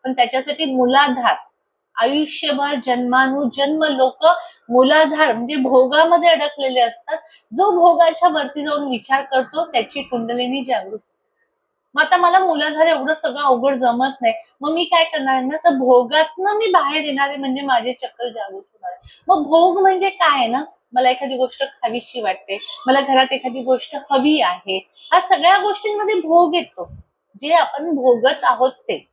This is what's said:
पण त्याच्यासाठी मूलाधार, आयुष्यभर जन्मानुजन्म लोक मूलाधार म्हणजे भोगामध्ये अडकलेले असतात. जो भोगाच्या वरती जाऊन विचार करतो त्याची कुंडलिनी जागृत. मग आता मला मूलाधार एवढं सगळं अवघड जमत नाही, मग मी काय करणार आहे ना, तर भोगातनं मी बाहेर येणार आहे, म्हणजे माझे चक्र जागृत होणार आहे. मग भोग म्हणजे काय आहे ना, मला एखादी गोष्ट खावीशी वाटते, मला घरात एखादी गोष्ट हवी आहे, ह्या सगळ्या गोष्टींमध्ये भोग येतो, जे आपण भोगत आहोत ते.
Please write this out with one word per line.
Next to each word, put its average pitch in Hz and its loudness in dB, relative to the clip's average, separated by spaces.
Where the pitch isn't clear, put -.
पण 262 -6
त्याच्यासाठी 262 -2
मूलाधार, 254 2
आयुष्यभर 285 -2
जन्मानुजन्म 262 0
लोक 262 0
मूलाधार 294 4
म्हणजे 240 -6
भोगामध्ये 285 4
अडकलेले 285 0
असतात. 240 -2
जो 381 2
भोगाच्या 339 4
वरती 294 -4
जाऊन 294 -4
विचार 254 -2
करतो 277 -2
त्याची 277 -6
कुंडलिनी 247 -6
जागृत. 214 -6
मग 285 0
आता 330 2
मला 349 4
मूलाधार 311 0
एवढं 302 -2
सगळं 277 -6
अवघड 269 0
जमत 254 -2
नाही, 226 0
मग 294 -4
मी 339 -2
काय 330 2
करणार 269 -2
आहे 254 -4
ना, 294 -6
तर 349 0
भोगातनं 285 2
मी 440 -2
बाहेर 311 -2
येणार 277 -2
आहे, 285 -8
म्हणजे 269 -6
माझे 247 -2
चक्र 247 -10
जागृत 392 -12
होणार - -16
आहे. - -20
मग 330 2
भोग 339 4
म्हणजे 381 2
काय 320 0
आहे 240 0
ना, 254 -2
मला 254 2
एखादी 254 -4
गोष्ट 254 -4
खावीशी 240 -8
वाटते, 196 -6
मला 277 2
घरात 262 2
एखादी 262 -6
गोष्ट 254 -4
हवी 285 2
आहे, 190 -4
ह्या - 0
सगळ्या 359 4
गोष्टींमध्ये 415 -4
भोग 330 2
येतो, - -8
जे 302 -2
आपण 320 0
भोगत 254 2
आहोत 247 2
ते. - -10